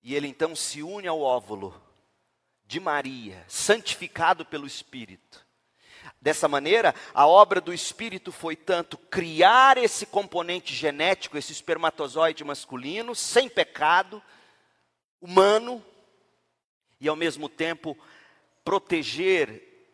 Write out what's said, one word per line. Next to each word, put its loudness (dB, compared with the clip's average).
E -8
ele -4
então -4
se -8
une -12
ao -4
óvulo -4
de -8
Maria, -8
santificado -2
pelo -10
Espírito. -18
Dessa 0
maneira, 2
a 6
obra 8
do -8
Espírito -10
foi -8
tanto -4
criar 4
esse -2
componente -6
genético, -2
esse -10
espermatozoide -2
masculino, -10
sem 0
pecado, 0
humano, 2
e -2
ao 0
mesmo -4
tempo -8
proteger -2